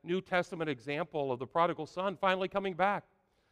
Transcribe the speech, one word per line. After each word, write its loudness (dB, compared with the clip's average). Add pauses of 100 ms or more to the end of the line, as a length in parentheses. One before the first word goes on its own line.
New 0
Testament -2
example -2
of -2
the -6
prodigal 2
son -4
finally 2
coming -2
back. 0 (460)